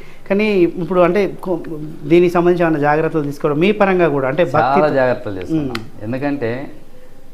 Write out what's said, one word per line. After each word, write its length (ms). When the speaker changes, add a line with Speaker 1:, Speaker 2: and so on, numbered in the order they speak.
Speaker 1:
కానీ 140
ఇప్పుడు, 560
అంటే, 260
కొ-, 200
దీనికి 280
సంబంధించి 320
ఏమైనా 160
జాగ్రత్తలు 440
తీసుకోవడం 360
మీ 140
పరంగా 360
కూడా, 200
అంటే, 160
భక్తి 140
Speaker 2:
చాలా 300
జాగ్రత్తలు 500
తీసుకున్నాం. 280
Speaker 1:
మ్మ్. 380
Speaker 2:
ఎందుకంటే 680